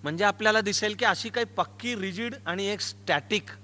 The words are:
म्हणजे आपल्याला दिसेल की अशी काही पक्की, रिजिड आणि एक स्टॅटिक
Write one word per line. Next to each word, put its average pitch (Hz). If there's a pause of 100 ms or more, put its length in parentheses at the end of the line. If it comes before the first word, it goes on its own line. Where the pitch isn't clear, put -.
म्हणजे 160
आपल्याला 214
दिसेल 208
की 233
अशी 214
काही 233
पक्की, 233
रिजिड 202 (100)
आणि 185
एक 202
स्टॅटिक - (200)